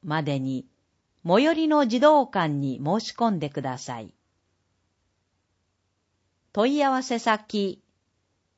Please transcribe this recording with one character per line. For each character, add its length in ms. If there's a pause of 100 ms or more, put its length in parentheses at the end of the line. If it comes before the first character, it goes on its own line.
ま 200
で 160
に、 280 (560)
最 200
寄 100
り 140
の 180
児 140
童 260
館 300
に 280
申 160
し 140
込 180
ん 80
で 120
く 100
だ 160
さ 220
い。 160 (2250)
問 240
い 80
合 60
わ 140
せ 160
先、 640 (760)